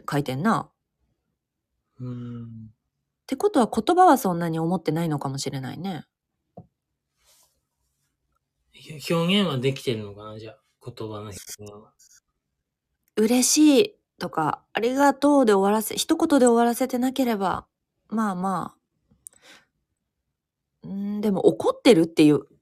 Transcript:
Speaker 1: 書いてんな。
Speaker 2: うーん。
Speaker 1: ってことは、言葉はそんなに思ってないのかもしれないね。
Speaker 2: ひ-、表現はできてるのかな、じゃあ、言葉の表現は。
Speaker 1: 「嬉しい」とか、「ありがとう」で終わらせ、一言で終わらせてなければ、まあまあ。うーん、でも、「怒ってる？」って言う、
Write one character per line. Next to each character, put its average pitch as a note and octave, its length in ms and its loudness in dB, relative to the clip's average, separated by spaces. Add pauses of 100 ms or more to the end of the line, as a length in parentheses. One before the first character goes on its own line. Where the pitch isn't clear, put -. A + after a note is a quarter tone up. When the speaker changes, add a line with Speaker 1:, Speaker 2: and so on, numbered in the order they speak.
Speaker 1:
書 D3 80 -2
い C#3+ 60 0
て C3 120 -6
ん C#3 80 -6
な。 G3+ 260 -2 (1300)
Speaker 2:
う B2 40 -12
ー B2+ 40 -10
ん。 A#2+ 380 -12
Speaker 1:
っ - 20 -18 (760)
て C4+ 120 -8
こ G#4 120 0
と G#4 100 2
は、 A3 140 2
言 A3+ 220 0
葉 F#4 100 6
は D4+ 120 6
そ F#3 160 -2
ん E3+ 60 -4
な E3+ 100 -4
に D#3+ 100 -4
思 E3 160 0
っ F3+ 80 -6
て D#3+ 80 -2
な D#3+ 140 -2
い E3 40 -2
の D3+ 80 -2
か C#3+ 120 -6
も C3+ 80 -6
し C3+ 120 -6
れ C3 120 -8
な B2+ 120 -12
い - 60 -14
ね。 F3 260 -10 (2750)
Speaker 2:
ひ-、 - 400 -10
表 F3 280 0
現 F#3 80 0
は C#3 80 -4
で C3+ 160 -2
き C#3 80 -12
て B2 140 -4
る G#2+ 80 -10
の G2+ 100 -16
か G#2 120 -18
な、 G#2+ 120 -16
じ G#2+ 100 -16
ゃ G#2+ 40 -18
あ、 - 60 -20 (280)
言 A2+ 220 -14
葉 G#2+ 80 -12
の G#2 60 -12
表 G#2+ 100 -14
現 G#2 400 -18
は。 G#2 220 -20 (1200)
Speaker 1:
「嬉 A#3+ 340 2
し D4+ 360 6
い」 - 100 -14 (240)
と F3+ 100 -8
か、 - 340 -4 (100)
「あ - 60 -2
り A#3+ 160 -2
が C#4 180 4
と C#4+ 260 4
う」 C4+ 80 4
で G#3+ 60 4
終 G3 180 4
わ G#3+ 60 2
ら A3 40 0
せ、 - 140 -8
一 - 220 -2
言 D#4+ 220 2
で B3 80 6
終 A#3 80 4
わ A#3 100 4
ら A#3 100 0
せ B3+ 120 -2
て B3+ 100 -4
な C4 160 -2
け C4+ 100 -2
れ A#3 140 0
ば、 F#3+ 280 -4 (440)
ま G#3+ 220 -2
あ F#3 40 -6
ま F3+ 400 -6
あ。 - 20 -20 (2000)
う - 40 -16
ー G3+ 300 -6
ん、 G#3 40 -6
で G#3 100 0
も、 F#3+ 160 -2
「怒 E4 300 2
っ - 40 -20
て B3+ 140 6
る？」 E3 80 4
っ E3 40 0
て D#3+ 180 4
言 D3 100 6
う、 - 120 -6 (140)